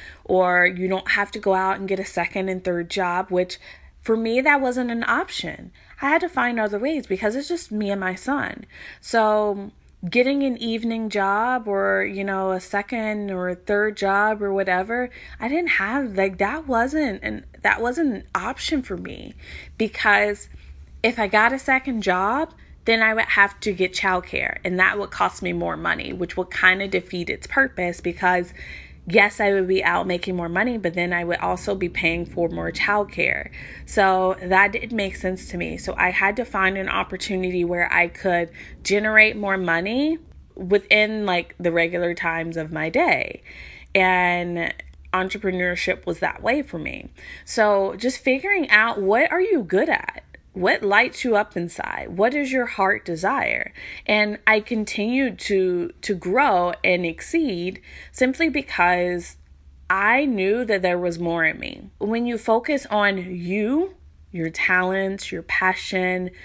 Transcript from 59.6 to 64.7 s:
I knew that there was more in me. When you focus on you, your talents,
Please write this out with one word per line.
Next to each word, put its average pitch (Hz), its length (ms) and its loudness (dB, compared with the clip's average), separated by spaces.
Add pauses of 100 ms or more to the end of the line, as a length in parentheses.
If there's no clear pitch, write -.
I 208 360 4
knew 220 400 2
that 208 180 2
there 180 160 2
was 175 200 -2
more 170 260 0
in 156 160 0
me. - 380 -12
When 233 280 0
you 240 120 -2
focus 240 520 2
on 202 280 2
you, 208 760 -2 (360)
your 165 200 -4
talents, 190 800 0